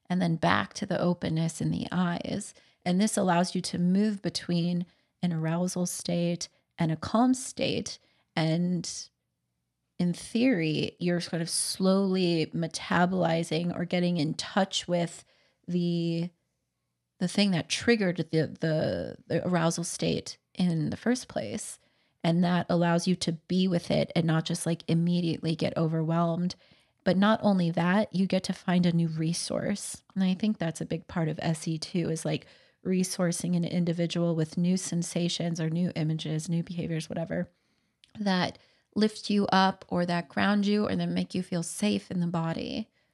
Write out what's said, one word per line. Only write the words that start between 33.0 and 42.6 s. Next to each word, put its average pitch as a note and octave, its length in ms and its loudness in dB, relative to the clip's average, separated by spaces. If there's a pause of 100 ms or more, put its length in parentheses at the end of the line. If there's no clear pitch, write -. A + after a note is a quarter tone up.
an E3+ 80 2
individual E3+ 720 0
with D#3 220 -2
new F3+ 180 4
sensations E3+ 840 -2
or D#3+ 80 0
new E3+ 260 0
images, D#3 540 -2
new E3 140 0
behaviors, E3 460 -4
whatever, E3+ 400 -4 (720)
that F#3+ 380 0 (380)
lift G#3+ 340 0
you G3+ 180 2
up F#3+ 420 4
or F3 160 0
that F3 240 -2
ground G3+ 360 2
you G#3 220 2
or - 80 0
that F3 140 0
make F3+ 260 -2
you F#3 80 -2
feel F3 200 -4
safe G3+ 460 -2
in F#3 120 -2
the E3+ 60 0
body. E3 600 -4 (260)